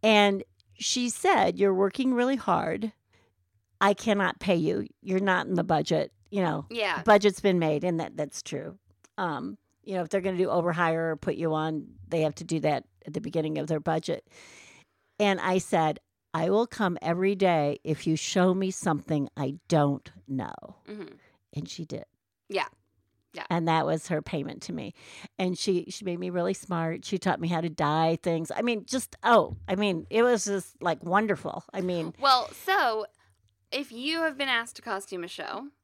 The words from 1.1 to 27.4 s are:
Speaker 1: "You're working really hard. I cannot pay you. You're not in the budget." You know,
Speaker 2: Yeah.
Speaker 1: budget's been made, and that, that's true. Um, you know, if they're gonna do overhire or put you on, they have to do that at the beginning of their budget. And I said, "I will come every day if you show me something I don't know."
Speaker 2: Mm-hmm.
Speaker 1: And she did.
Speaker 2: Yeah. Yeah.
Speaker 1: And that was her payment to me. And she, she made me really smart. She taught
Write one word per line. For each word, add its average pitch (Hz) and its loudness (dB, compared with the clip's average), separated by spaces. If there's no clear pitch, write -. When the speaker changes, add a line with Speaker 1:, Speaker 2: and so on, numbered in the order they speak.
Speaker 1:
"You're 196 4
working 202 2
really 247 2
hard. 214 -2
I 202 4
cannot 196 0
pay 185 2
you. 156 0
You're 190 0
not 190 2
in 185 -2
the 170 2
budget." 160 0
You 196 -2
know, 160 -2
Speaker 2:
Yeah. 202 -2
Speaker 1:
budget's 208 6
been 185 4
made, 160 2
and 170 0
that, - -8
that's 151 -6
true. 160 -10
Um, 175 -6
you 190 -8
know, 180 0
if 160 -4
they're 196 2
gonna 185 -2
do 180 2
overhire 165 0
or 156 -4
put - -4
you 160 -2
on, 156 -4
they 165 0
have 151 0
to - -12
do 165 -2
that 147 0
at 151 -12
the 147 -4
beginning 156 -2
of 147 -4
their 156 0
budget. 160 -4
And 202 2
I 185 2
said, 160 0
"I 165 0
will 220 4
come 185 -2
every 180 2
day 165 2
if 156 -4
you 160 2
show 185 2
me 190 0
something 151 -2
I 139 -4
don't 147 2
know." 123 -8
Speaker 2:
Mm-hmm. 208 -14
Speaker 1:
And - -8
she - -10
did. - -10
Speaker 2:
Yeah. 190 -2
Yeah. 165 -10
Speaker 1:
And 165 0
that 160 4
was 160 -2
her 151 -2
payment 139 -6
to - -10
me. 117 -8
And 185 0
she, 180 0
she - -14
made 175 -4
me 180 -6
really 180 -2
smart. 165 -4
She 196 -4
taught 180 0